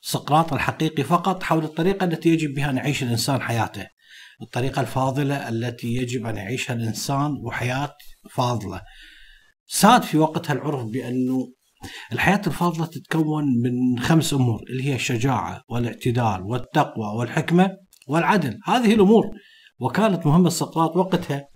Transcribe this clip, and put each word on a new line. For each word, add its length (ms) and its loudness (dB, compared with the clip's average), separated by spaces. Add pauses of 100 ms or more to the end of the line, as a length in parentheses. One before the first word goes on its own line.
سقراط 500 0
الحقيقي 500 -2
فقط 400 0
حول 220 0
الطريقة 400 0
التي 240 0
يجب 260 2
بها 160 -2
أن 60 0
يعيش 260 -2
الإنسان 400 0
حياته، 440 -4 (560)
الطريقة 380 -4
الفاضلة 680 -2
التي 460 -4
يجب 320 -4
أن 100 -6
يعيشها 380 -6
الإنسان 560 -2 (160)
وحياة 500 -4 (340)
فاضلة. 520 -4 (840)
ساد 360 6
في 160 0
وقتها 340 0
العرف 320 -4
بأنه 680 -4 (600)
الحياة 340 2
الفاضلة 400 -2
تتكون 580 -2 (180)
من 360 0
خمس 360 2
أمور، 360 2
اللي 140 -6
هي 100 0
الشجاعة 760 -2
والاعتدال 720 -2
والتقوى 640 -2 (120)
والحكمة 580 0 (320)
والعدل. 560 0
هذه 300 4
الأمور، 360 6 (480)
وكانت 480 0
مهمة 240 6
سقراط 460 0
وقتها 600 -2